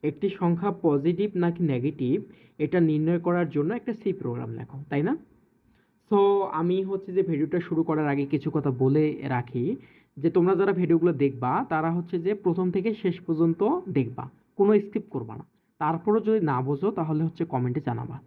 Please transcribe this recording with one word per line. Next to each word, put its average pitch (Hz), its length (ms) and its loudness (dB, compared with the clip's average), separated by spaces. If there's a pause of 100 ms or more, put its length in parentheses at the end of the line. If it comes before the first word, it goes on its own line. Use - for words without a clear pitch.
"একটি 156 260 -2
সংখ্যা 180 520 0
পজিটিভ 170 540 0
নাকি 175 280 0
নেগেটিভ 139 580 0 (360)
এটা 160 220 0
নির্ণয় 160 400 2
করার 175 300 0
জন্য 147 240 -2
একটা 240 200 -6
সি 202 200 -4
প্রোগ্রাম 120 400 -6
লেখো", 127 360 -12
তাই 147 140 0
না? 262 140 0 (920)
So, 202 340 4
আমি 175 400 0
হচ্ছে 190 300 -6
যে 185 100 2
ভিডিওটা 160 360 0
শুরু 165 240 -2
করার 156 240 0
আগে 139 180 0
কিছু 139 260 -2
কথা 143 200 0
বলে 139 520 2
রাখি 131 520 -4 (420)
যে 147 120 0
তোমরা 180 260 4
যারা 196 180 2
ভিডিওগুলো 170 400 2
দেখবা 135 560 0
তারা 160 220 0
হচ্ছে 170 280 -4
যে 185 140 0
প্রথম 185 380 0
থেকে 202 220 0
শেষ 175 260 -4
পর্যন্ত 165 440 2 (260)
দেখবা, 123 400 -2 (260)
কোনো 208 240 6
স্কিপ 214 300 -4
করবা 113 280 -8
না। 165 60 -16 (360)
তারপরও 165 400 2
যদি 208 260 2
না 131 160 2
বোঝো 143 300 -2
তাহলে 160 320 -2
হচ্ছে 165 220 -2
কমেন্টে 127 400 -2
জানাবা 117 420 -6